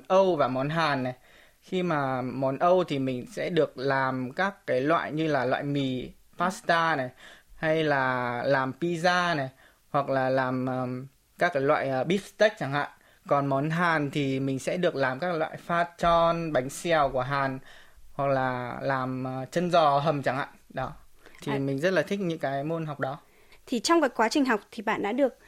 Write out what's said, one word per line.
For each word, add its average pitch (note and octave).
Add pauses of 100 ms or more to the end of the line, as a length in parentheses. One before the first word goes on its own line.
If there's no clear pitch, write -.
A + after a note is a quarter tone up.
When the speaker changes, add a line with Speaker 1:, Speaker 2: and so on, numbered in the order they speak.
Speaker 1:
Âu F#3+
và C3+
món C3
Hàn D3+
này. B2+ (460)
Khi F3+
mà C#3
món C3
Âu F3+
thì D3
mình C3
sẽ D#3+
được D#3
làm C3
các F#3+
cái B2+
loại C#3+
như D#3
là C3+
loại B2+
mì C3+ (280)
pasta E3
này, B2+ (460)
hay D#3+
là B2+
làm C3
pizza F3
này, C3+ (420)
hoặc C#3
là C3
làm, C3
ờm, B2+ (320)
các F3
cái C3+
loại, C#3
ờ, C3
beef F3+
steak G#3+
chẳng C#3
hạn. C#3+ (400)
Còn C#3
món C#3
Hàn D#3+
thì C3+
mình C3+
sẽ E3+
được F3
làm C3
các F3
loại D#3
pha E3+ (140)
tròn, E3+
bánh C3
xèo D#3
của B2+
Hàn, C3+ (540)
hoặc C#3
là B2+
làm, C3
ờ, C3
chân F3
giò D3+
hầm D3
chẳng B2+
hạn. C#3 (260)
Đó. C3 (500)
Thì C#3+
Speaker 2:
À. C#3
Speaker 1:
mình C#3
rất F3
là F3
thích G3+
những E3
cái C#3
môn E3
học C#3+
đó. C3+ (480)
Speaker 2:
Thì A#3
trong E4+
cái C4
quá A3+
trình C#4+
học - (100)
thì A3
bạn G#3+
đã G3+
được B3